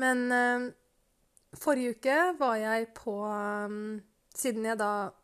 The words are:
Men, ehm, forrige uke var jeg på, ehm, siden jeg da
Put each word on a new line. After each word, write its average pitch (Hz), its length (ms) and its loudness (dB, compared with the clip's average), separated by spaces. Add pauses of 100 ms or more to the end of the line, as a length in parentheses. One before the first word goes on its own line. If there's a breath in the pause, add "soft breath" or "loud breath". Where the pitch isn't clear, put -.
Men, 254 240 2 (100)
ehm, 247 320 2 (920)
forrige 254 380 2
uke 269 240 2 (180)
var 247 240 2
jeg 226 360 0
på, 208 200 -6 (140)
ehm, 208 480 -4 (580)
siden 220 320 -2
jeg 226 80 -2
da 208 160 0 (300)